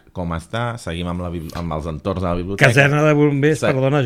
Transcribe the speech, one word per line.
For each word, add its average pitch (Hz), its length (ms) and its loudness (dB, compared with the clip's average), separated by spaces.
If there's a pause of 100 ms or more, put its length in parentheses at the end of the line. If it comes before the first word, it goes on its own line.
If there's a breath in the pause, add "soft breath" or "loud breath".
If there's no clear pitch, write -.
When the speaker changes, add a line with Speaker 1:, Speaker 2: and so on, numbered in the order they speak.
(120)
Speaker 1:
com 85 200 -2
està, 113 460 -4
seguim 87 320 -4
amb 90 100 -2
la 87 80 -4
bibli-, 82 260 -6
amb 85 220 -4
els 78 140 -4
entorns 90 320 -2
de 92 80 2
la 87 80 0
biblioteca. 98 320 2
Speaker 2:
Caserna 143 340 2
de 156 140 4
bombers, 147 420 2
Speaker 1:
Se- - 80 2
Speaker 2:
perdona, 135 380 2